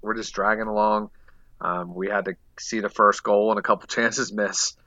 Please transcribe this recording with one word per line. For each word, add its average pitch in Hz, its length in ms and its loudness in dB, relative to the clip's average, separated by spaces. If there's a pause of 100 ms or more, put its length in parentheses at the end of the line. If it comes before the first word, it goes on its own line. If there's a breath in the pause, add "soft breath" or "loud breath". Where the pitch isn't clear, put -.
we're 110 120 -2
just 110 200 -8
dragging 107 320 0
along." 107 440 0 (520)
Um, 87 320 -4
we 92 140 -6
had 101 160 0
to 95 100 -6 (240)
see - 220 -6
the 104 80 -2
first 104 340 4
goal 104 280 4
and 107 80 0
a 98 40 -2
couple 104 240 2
<laughs> - 20 -14
chances 117 440 0
miss 104 420 -2 (120)